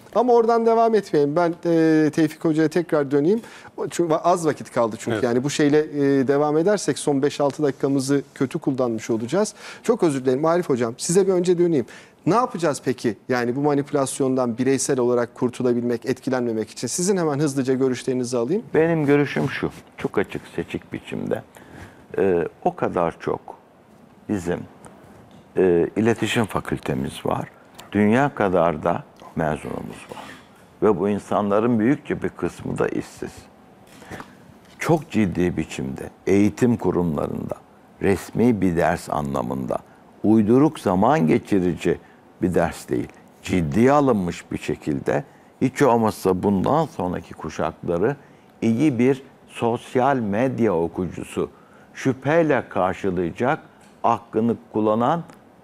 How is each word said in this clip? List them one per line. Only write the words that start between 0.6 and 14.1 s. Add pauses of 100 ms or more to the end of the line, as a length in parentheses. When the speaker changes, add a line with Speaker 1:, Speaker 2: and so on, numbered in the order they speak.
Speaker 1:
devam
etmeyelim.
Ben, (160)
e,
Tevfik
Hoca'ya
tekrar
döneyim. (360)
O,
çünkü
va-,
az
vakit
kaldı
çünkü.
Speaker 2:
Evet.
Speaker 1:
Yani
bu
şeyle,
e,
devam
edersek
son
beş
altı
dakikamızı (140)
kötü
kullanmış
olacağız. (300)
Çok
özür
dilerim
Arif
Hocam.
Size
bir
önce
döneyim. (400)
Ne
yapacağız
peki? (120)
Yani
bu
manipülasyondan